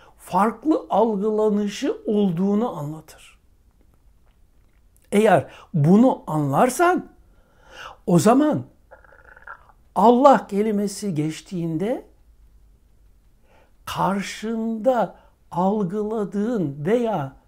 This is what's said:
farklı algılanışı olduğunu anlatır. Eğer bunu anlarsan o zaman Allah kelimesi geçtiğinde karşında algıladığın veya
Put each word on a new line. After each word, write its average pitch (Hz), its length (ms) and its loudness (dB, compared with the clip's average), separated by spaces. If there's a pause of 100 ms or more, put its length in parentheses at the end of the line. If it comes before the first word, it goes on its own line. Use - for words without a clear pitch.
(180)
farklı 226 720 -2
algılanışı 214 1080 -2 (100)
olduğunu 202 720 0
anlatır. 151 600 -14 (1700)
Eğer 202 340 4 (280)
bunu 196 520 4
anlarsan 208 840 0 (1000)
o 175 120 4
zaman 233 440 2 (1300)
Allah 240 520 6
kelimesi 202 680 -4
geçtiğinde 165 920 -6 (1800)
karşında 220 1300 -4 (340)
algıladığın 202 1400 -4
veya 208 500 -2 (120)